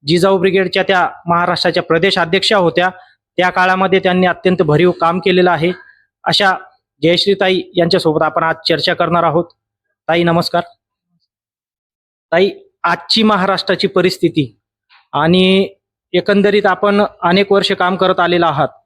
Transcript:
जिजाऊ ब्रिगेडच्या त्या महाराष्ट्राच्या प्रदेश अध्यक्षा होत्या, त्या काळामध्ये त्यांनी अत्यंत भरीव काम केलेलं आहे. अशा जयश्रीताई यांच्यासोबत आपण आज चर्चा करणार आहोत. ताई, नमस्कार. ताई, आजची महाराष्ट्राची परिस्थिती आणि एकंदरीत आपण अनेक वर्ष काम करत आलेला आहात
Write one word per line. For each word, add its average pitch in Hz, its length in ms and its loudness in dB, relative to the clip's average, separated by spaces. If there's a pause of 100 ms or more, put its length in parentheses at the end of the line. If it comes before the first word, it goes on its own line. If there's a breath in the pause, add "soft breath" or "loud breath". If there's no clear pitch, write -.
जिजाऊ 180 320 2
ब्रिगेडच्या 185 440 0
त्या 185 260 0 (180)
महाराष्ट्राच्या 170 560 0
प्रदेश 170 360 0
अध्यक्षा 180 380 0
होत्या, 175 340 0 (460 loud breath)
त्या 180 140 0
काळामध्ये 185 480 0
त्यांनी 185 280 0
अत्यंत 185 360 0
भरीव 160 280 2
काम 170 280 -2
केलेलं 180 320 2
आहे. 170 220 0 (520 loud breath)
अशा 185 280 0 (500)
जयश्रीताई 185 600 0 (140)
यांच्यासोबत 165 460 0
आपण 156 200 -2
आज 160 120 0 (140)
चर्चा 165 260 -2
करणार 170 280 0
आहोत. 165 220 0 (640)
ताई, 170 140 0
नमस्कार. 170 400 0 (1700)
ताई, 185 180 2 (320)
आजची 175 400 -2
महाराष्ट्राची 190 640 -2
परिस्थिती 170 760 -2 (520 soft breath)
आणि 185 560 2 (440)
एकंदरीत 202 540 0
आपण 202 360 0 (200)
अनेक 190 300 0
वर्ष 196 200 0
काम 185 240 -2
करत 185 240 0
आलेला 175 260 0
आहात 147 220 0 (180)